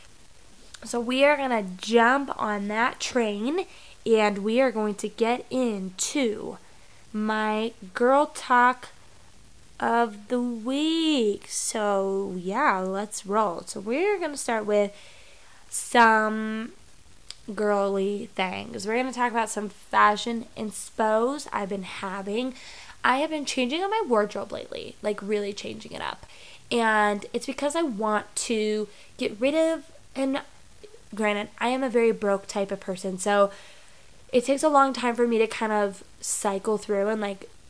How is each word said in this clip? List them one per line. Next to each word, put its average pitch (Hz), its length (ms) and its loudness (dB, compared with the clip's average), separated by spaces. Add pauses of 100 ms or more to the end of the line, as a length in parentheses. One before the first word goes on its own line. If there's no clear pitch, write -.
(840)
So 240 160 -4
we 254 240 2
are 294 120 6
gonna 247 280 0 (140)
jump 233 520 4 (100)
on 208 280 -2
that 220 320 0
train, 240 680 -2 (400)
and 208 320 4
we 220 220 2
are 262 100 4
going 214 260 -2
to 214 120 -6
get 226 420 -2
into 214 1080 -2 (540)
my 214 600 -2 (220)
girl 269 320 6
talk 247 640 2 (920)
of 226 480 0
the 247 120 0
week. 262 1080 0
So 196 880 -2
yeah, 196 420 0
let's 190 480 -6
roll. 196 400 0
So - 140 -10
we're 330 380 0
gonna 302 180 -6
start 220 300 -2
with 208 260 2 (760)
some 220 1000 2 (840)
girly 202 800 0
things. 196 520 -6
We're 220 100 -2
gonna 254 160 -2
talk 240 180 0
about 220 200 -2
some 208 180 -4
fashion 214 800 2 (100)
inspos 226 960 0
I've 202 160 -2
been 196 160 -6
having. 202 680 -6 (500)
I 247 140 4
have 311 120 0
been 302 140 -4
changing 262 380 0
up 392 80 0
my 440 160 0
wardrobe 214 460 0
lately, - 500 -10
like, 208 200 -2
really 202 300 -2
changing - 400 -12
it - 100 -10
up. - 240 -10 (440)
And 214 600 2
it's 233 140 -4
because 285 300 -2
I 339 60 2
want 214 540 -2
to 214 520 0 (280)
get 247 240 -4
rid 277 140 2
of, 320 360 0 (260)
and 269 260 -2 (720)
granted, 208 340 0 (100)
I 226 100 0
am 262 140 0
a 262 60 0
very 233 240 4
broke 196 340 0
type 196 240 -2
of 190 100 -6
person, 185 360 -6
so 202 340 4 (840)
it 240 120 4
takes 277 180 0
a 311 60 6
long 269 240 6
time 240 220 -2
for 240 120 2
me 233 120 2
to 220 80 4
kind 220 260 -2
of 202 320 0 (160)
cycle 202 560 -2
through 208 320 0
and, 220 120 -2
like, 202 280 -6 (220)